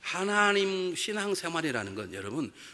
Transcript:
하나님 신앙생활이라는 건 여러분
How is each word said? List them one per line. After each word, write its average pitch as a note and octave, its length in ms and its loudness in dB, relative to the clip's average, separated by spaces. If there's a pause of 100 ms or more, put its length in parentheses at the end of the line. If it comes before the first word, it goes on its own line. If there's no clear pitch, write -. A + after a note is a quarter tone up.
하나님 G3 920 2
신앙생활이라는 E3 1000 -2
건 G2 180 -8
여러분 G2+ 400 -4 (200)